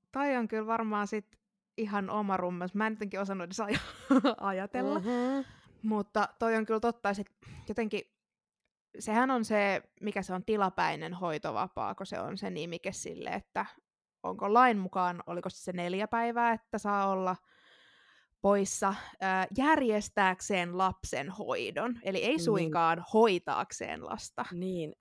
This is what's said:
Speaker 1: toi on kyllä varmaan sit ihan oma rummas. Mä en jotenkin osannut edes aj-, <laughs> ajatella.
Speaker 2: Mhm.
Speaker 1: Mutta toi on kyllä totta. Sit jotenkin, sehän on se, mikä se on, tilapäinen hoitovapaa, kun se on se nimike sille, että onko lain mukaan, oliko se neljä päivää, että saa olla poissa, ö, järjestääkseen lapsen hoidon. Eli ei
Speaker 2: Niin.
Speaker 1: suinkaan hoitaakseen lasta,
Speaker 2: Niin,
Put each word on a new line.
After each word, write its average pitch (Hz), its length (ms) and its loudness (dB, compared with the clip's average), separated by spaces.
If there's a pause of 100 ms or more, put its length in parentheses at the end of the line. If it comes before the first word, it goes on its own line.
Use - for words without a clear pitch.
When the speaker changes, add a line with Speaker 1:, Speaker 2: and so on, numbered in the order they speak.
(120)
Speaker 1:
toi 277 240 2
on 233 120 0
kyllä 220 180 -4
varmaan 220 400 0
sit 208 200 -6 (500)
ihan 202 340 -2
oma 202 260 0
rummas. 180 380 -2
Mä 208 120 2
en 220 60 0
jotenkin 208 280 -6
osannut 196 260 -4
edes 190 140 -6
aj-, 208 200 0 (300)
<laughs> 226 400 4
ajatella. 202 480 0
Speaker 2:
Mhm. 196 120 -2 (720)
Speaker 1:
Mutta 214 460 0 (100)
toi 226 180 4
on 220 100 2
kyllä 220 140 2
totta. 226 340 0
Sit 196 120 -4 (420)
jotenkin, 214 320 -2 (960)
sehän 240 320 2
on 240 140 2
se, 202 380 2 (180)
mikä 202 220 -2
se 185 120 -6
on, 185 100 -4
tilapäinen 175 680 0
hoitovapaa, 156 800 -4
kun 190 120 -10
se - 140 -6
on 190 180 -6
se 190 120 -6
nimike 175 420 -6
sille, - 380 -10
että - 360 -6 (560)
onko 196 320 0
lain 240 240 8
mukaan, 180 480 -2
oliko 175 240 -6
se - 220 -10
neljä 180 360 -2
päivää, 233 440 2
että - 260 -6
saa 202 320 0
olla 185 260 0 (1040)
poissa, 196 540 4 (200)
ö, - 100 -6 (340)
järjestääkseen 208 1200 2
lapsen 185 520 -2
hoidon. 185 720 -4
Eli 190 160 -2
ei 208 100 0
Speaker 2:
Niin. 302 160 2
Speaker 1:
suinkaan 165 600 2 (100)
hoitaakseen 175 920 2
lasta, - 460 -8
Speaker 2:
Niin, 175 480 -4